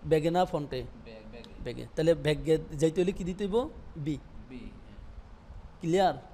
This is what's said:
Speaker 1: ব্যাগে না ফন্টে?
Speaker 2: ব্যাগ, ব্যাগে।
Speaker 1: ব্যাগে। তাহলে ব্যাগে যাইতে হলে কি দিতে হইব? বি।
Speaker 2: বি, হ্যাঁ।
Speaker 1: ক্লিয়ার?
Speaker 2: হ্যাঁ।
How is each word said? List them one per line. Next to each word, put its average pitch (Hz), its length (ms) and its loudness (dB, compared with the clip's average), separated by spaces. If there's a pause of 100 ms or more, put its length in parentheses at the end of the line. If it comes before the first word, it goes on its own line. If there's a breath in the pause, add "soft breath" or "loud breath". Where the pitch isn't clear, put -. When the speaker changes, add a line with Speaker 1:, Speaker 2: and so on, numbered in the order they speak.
Speaker 1:
ব্যাগে 156 240 4
না 180 140 6
ফন্টে? 143 400 -4 (200)
Speaker 2:
ব্যাগ, 110 280 -14
ব্যাগে। - 320 -12
Speaker 1:
ব্যাগে। 123 220 -6 (100)
তাহলে 160 180 6
ব্যাগে 147 440 4 (140)
যাইতে 160 300 4
হলে 185 100 4
কি 190 120 -4
দিতে 185 200 -2
হইব? 226 260 2 (260)
বি। 143 220 -2 (300)
Speaker 2:
বি, 131 80 -14
হ্যাঁ। - 140 -12 (1080)
Speaker 1:
ক্লিয়ার? 175 340 4
Speaker 2:
হ্যাঁ। 131 80 -10 (120)